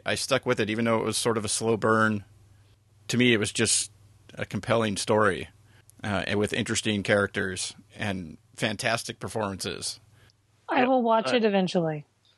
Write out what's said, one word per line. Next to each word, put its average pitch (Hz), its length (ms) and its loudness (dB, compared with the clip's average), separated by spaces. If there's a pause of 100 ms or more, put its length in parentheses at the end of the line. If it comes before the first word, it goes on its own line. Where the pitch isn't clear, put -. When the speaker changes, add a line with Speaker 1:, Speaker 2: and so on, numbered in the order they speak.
Speaker 1:
I 104 100 0
stuck - 300 -2
with 123 140 0
it, 104 100 0
even 113 160 0
though 113 140 2
it - 60 -2
was 107 120 -2
sort 117 200 0
of 104 80 -4
a 104 40 -2
slow 113 280 0
burn. 110 460 2 (840)
To 123 80 0
me, 123 160 6
it 110 40 4
was 101 140 0
just - 400 0 (440)
a - 100 -6
compelling 110 520 0
story, 104 520 2 (540)
uh, 101 240 -2
and 104 100 0
with 104 160 0
interesting 107 480 0
characters 95 720 0 (240)
and 95 400 -6 (180)
fantastic 113 640 -4
performances. 95 800 -6 (720)
Speaker 2:
I 320 120 0
Speaker 3:
Yep. 247 80 2
Speaker 2:
will 262 140 4
watch 226 300 2
Speaker 3:
Uh, 254 40 4
Speaker 2:
it 220 80 2
eventually. 175 600 0 (320)